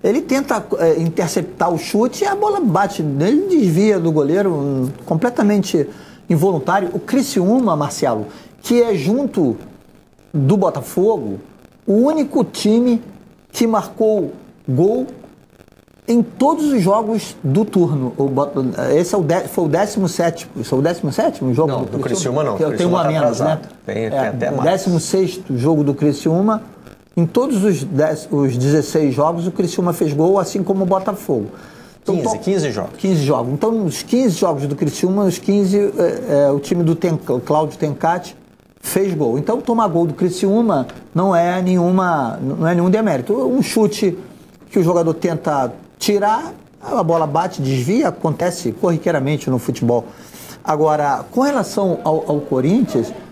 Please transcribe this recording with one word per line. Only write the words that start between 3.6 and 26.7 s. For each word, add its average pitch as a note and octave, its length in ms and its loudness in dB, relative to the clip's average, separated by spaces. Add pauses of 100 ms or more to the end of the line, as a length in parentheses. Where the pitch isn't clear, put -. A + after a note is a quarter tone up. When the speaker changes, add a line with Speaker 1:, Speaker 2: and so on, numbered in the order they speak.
Speaker 1:
do E3 140 0
goleiro, E3 400 2
hum, C#3 380 -2 (160)
completamente G3+ 840 0 (400)
involuntário. F3 640 0
O - 60 -4
Criciúma, A3 760 0
Marcelo, C3 520 -2 (380)
que A#3+ 160 2
é A#3 140 2
junto F3 640 0 (760)
do D3 240 2
Botafogo, F3 840 -2 (440)
o G3 100 2
único C#4 500 2
time A#3 580 2 (480)
que - 160 0
marcou G#3+ 680 0 (360)
gol G#3 400 2 (960)
em A#3 160 4
todos D4+ 500 2
os B3 80 2
jogos G#3 600 0
do D#3 220 2
turno. D3+ 520 0
O C#3 120 0
Bota-, C#3 320 0 (340)
esse F3 220 2
é - 20 2
o F#3 40 2
de-, E3 260 0
foi F3+ 160 -2
o D#3 40 0
décimo F#3+ 400 0
sétimo, E3+ 520 -4
esse A2+ 120 -4
é C3 40 2
o C3 40 2
décimo D#3+ 320 0
sétimo A3+ 400 -2
jogo D3 200 2
Speaker 2:
Não, B2+ 80 -2
Speaker 1:
do C3 100 -6
Speaker 2:
do A#2 80 -4
Speaker 1:
Criciúma? C#3 440 -2
Speaker 2:
Criciúma - 20 0
não. A2 120 -2
Speaker 1:
Que - 60 0
eu - 60 0
Speaker 2:
O - 80 -2
Speaker 1:
tenho F3 140 2
um F3+ 60 4
a E3+ 60 2
Speaker 2:
Criciúma D#3 180 0
tá D3 60 2
Speaker 1:
menos, A#2 140 0
né? - 120 2
Speaker 2:
atrasado. - 320 -8
Tem, G#2+ 200 -4
Speaker 1:
É, A2 60 -4
Speaker 2:
tem C#3 80 -2 (100)
até A#2+ 240 -4
mais. C3 100 -2
Speaker 1:
décimo F3 380 2
sexto F3 580 -2
jogo D3 240 2
do C#3+ 100 2
Criciúma. D#3+ 720 0 (540)